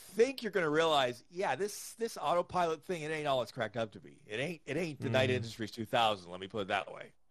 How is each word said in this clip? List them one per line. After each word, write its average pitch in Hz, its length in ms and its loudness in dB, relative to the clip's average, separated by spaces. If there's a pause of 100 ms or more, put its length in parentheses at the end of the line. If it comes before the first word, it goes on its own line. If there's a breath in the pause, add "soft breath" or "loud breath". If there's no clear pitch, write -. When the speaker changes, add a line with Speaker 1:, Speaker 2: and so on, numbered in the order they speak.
(160)
Speaker 1:
think 254 280 2
you're 208 80 -2
gonna 170 180 2
realize, 147 600 4
yeah, 175 240 0
this, - 420 -6
this 226 240 -4
autopilot 170 600 2
thing, 170 200 -6
it 151 80 -6
ain't 151 160 -2
all 131 140 4
it's 110 120 -4
cracked 113 240 -2
up 113 160 -2
to 95 80 -14
be. 71 260 -20
It 107 140 -4
ain't, 160 240 -4
it 135 100 -4
ain't 160 240 -4
the 117 100 -4
Knight 131 200 4
Speaker 2:
Mm. 127 60 2
Speaker 1:
Industries 117 360 -6
two 110 140 -6
thousand, 107 440 2
let 92 120 -8
me 98 60 -8
put 104 160 -4
it 92 40 -6
that 98 260 -2
way. - 200 -14 (180)